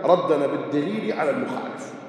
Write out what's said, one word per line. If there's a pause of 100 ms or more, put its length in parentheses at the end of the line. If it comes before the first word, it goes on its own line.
ردنا
بالدليل
على
المخالف؟ (160)